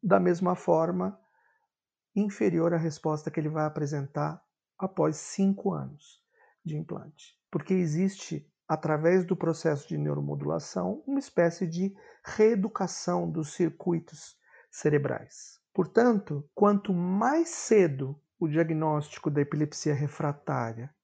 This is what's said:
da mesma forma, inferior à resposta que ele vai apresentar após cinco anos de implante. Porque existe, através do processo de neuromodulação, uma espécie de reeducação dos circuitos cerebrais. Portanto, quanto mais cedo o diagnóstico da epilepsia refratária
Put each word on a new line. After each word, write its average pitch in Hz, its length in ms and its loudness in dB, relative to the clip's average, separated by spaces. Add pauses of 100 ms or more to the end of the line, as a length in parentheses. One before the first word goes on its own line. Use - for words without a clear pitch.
da 196 180 4
mesma 180 360 2
forma, 180 640 0 (960)
inferior 185 580 2
à 170 40 2
resposta 156 520 -2
que 147 100 -4
ele 151 100 -2
vai 156 160 -2
apresentar 151 760 -4 (380)
após 160 380 0
cinco 196 560 0
anos 143 460 -10 (460)
de 151 100 -6
implante. - 600 -12 (160)
Porque 165 220 -2
existe, 175 720 0 (200)
através 160 580 2
do 180 100 0
processo 156 520 0
de 151 100 -4
neuromodulação, 76 1080 -2
uma 277 140 -2
espécie 170 480 0
de 180 260 -2 (320)
reeducação 190 1040 2
dos 156 240 -4
circuitos - 840 -2 (360)
cerebrais. - 880 -2 (140)
Portanto, 208 680 2 (120)
quanto 202 380 4
mais 214 560 0
cedo 143 680 2 (200)
o 170 80 0
diagnóstico 156 800 0
da 147 120 2
epilepsia 151 520 -2
refratária 135 960 -4 (140)